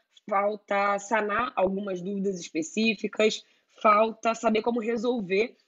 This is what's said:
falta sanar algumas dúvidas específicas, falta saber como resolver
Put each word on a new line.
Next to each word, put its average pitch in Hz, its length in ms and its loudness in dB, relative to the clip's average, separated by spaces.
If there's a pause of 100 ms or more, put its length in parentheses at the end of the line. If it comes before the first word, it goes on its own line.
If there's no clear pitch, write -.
(280)
falta 202 720 0
sanar 208 560 -2
algumas 190 460 -2
dúvidas 196 380 -4
específicas, 214 1040 -2 (380)
falta 220 520 4
saber 220 280 2
como 240 180 -2
resolver 220 760 -2 (120)